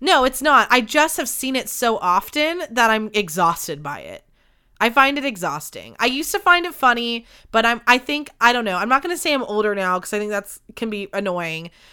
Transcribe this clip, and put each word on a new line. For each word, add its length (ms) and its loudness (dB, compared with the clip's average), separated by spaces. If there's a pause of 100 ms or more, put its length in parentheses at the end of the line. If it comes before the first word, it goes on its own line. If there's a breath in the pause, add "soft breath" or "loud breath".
No, 240 4
it's 160 -2
not. 280 6
I 120 6
just 340 2
have 140 -2
seen 260 -4
it 140 -4
so 300 0
often 680 0
that 220 2
I'm 220 0
exhausted 680 -2
by 180 -10
it. 260 -18 (560)
I 80 4
find 280 4
it 80 -4
exhausting. 760 -8
I 60 0
used 260 -2
to 80 -2
find 260 2
it 80 -8
funny, 520 0 (260 soft breath)
but 140 2
I'm, 200 0
I 120 6
think, 320 -4 (100)
I 140 4
don't 100 0
know. 140 -2
I'm 100 -2
not 140 4
gonna 160 -4
say 160 -2
I'm 100 -2
older 320 -2
now 240 0
'cause 140 -10
I 60 -2
think 120 -6
that's, 300 -8 (160)
can 120 -6
be 220 -8
annoying, 600 -4 (220 soft breath)